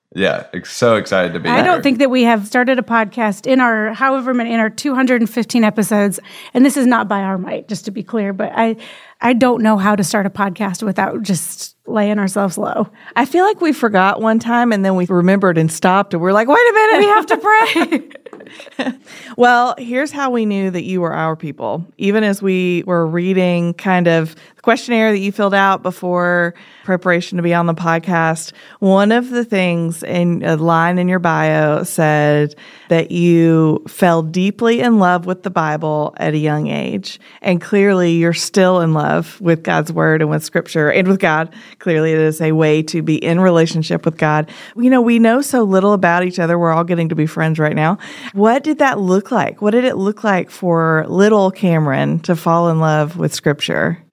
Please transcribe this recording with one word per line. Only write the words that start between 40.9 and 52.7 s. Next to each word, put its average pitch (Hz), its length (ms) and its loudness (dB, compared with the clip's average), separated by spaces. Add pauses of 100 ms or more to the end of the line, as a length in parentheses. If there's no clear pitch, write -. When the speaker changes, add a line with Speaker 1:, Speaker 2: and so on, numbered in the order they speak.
Speaker 3:
and 185 180 2
with 190 100 2
God. 160 340 -2 (260)
Clearly 160 340 0
it 156 60 0
is 156 220 0
a 160 120 0
way 156 320 2
to 156 180 -6
be 156 200 -2
in 165 180 0
relationship 165 640 2
with 160 120 -2
God. 156 320 0 (280)
You 247 140 2
know, 254 120 4
we 233 160 2
know 226 220 4
so 262 240 0
little 190 280 2
about 180 320 2
each 180 140 -4
other. 170 200 0
We're 170 140 2
all 165 120 0
getting 170 240 -2
to 165 80 -4
be 156 100 0
friends 160 320 -2
right 151 180 0
now. 160 220 0 (340)
What 220 300 2
did 302 160 -2
that 269 220 2
look 185 300 0
like? 151 320 -2
What 208 100 2
did 247 120 2
it 254 120 0
look 208 260 -4
like 190 280 -2
for 165 580 0
little 196 420 4
Cameron 156 720 0
to 175 160 -2
fall 170 340 0